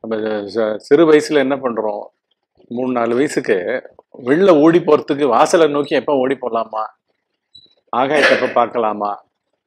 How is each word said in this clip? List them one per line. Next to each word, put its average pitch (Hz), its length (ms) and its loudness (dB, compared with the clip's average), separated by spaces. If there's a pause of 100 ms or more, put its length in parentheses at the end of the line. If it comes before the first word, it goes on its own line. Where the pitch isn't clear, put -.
நம்ம 110 260 -6
ச-, 107 500 -4
சிறு 156 340 2
வயசுல 151 220 2
என்ன 139 220 0
பண்றோம்? 107 500 -6 (640)
மூணு, 127 240 -6
நாலு 117 240 -2
வயசுக்கு 123 720 -2 (340)
வெளில 156 380 4
ஓடி 165 180 6
போறதுக்கு 147 480 0
வாசலை 156 400 4
நோக்கி 143 280 -2
எப்ப - 180 -2
ஓடி 131 280 0
போலாமா, 110 440 -6 (1120)
ஆகாயத்தை 135 340 2
எப்ப 127 160 0
பார்க்கலாமா, 107 760 -2 (420)